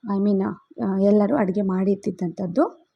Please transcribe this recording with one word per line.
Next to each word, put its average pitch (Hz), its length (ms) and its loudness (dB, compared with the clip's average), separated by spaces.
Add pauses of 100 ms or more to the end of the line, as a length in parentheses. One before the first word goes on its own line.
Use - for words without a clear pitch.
(160)
I 196 60 0
mean, 202 200 2 (420)
ಆ, 196 140 -2
ಎಲ್ಲರೂ 208 380 4
ಅಡುಗೆ 190 260 0
ಮಾಡಿ 190 300 0
ಇಟ್ಟಿದ್ದಂಥದ್ದು. 190 1040 -4